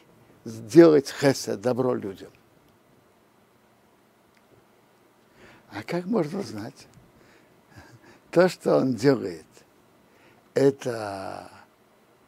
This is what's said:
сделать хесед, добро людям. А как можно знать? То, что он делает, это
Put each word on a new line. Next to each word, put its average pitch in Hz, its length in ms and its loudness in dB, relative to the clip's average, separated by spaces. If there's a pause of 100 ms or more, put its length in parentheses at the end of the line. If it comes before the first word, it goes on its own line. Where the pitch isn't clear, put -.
(460)
сделать 139 640 6
хесед, 113 500 -2
добро 123 320 -2
людям. 104 380 -10 (3500)
А 104 120 -12
как 180 220 -8
можно 190 360 -4
знать? 107 460 -14 (1400)
То, 175 180 4
что - 280 -2
он 131 180 -2
делает, 104 500 -2 (1080)
это 101 1000 -4 (760)